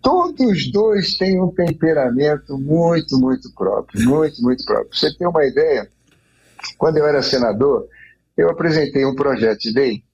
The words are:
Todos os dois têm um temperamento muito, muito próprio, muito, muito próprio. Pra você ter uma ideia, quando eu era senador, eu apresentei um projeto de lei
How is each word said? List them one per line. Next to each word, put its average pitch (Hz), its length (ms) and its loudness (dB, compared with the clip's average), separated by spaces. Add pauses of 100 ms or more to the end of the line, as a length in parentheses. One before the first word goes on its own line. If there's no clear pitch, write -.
Todos 320 440 0
os 147 260 0
dois 208 460 0
têm 185 240 0
um 185 80 0
temperamento 147 1080 0
muito, 160 640 0
muito 127 340 -2
próprio, 101 560 -2
muito, 151 320 0
muito 127 240 0
próprio. 110 240 -2
Pra - 100 -10
você - 160 -2
ter 180 120 -4
uma 160 180 2
ideia, 135 420 0 (920)
quando 156 200 0
eu 151 80 2
era 147 160 2
senador, 123 680 0 (480)
eu 170 140 2
apresentei 151 560 0
um 135 100 -2
projeto 113 440 0
de 113 120 -6
lei 117 320 0 (100)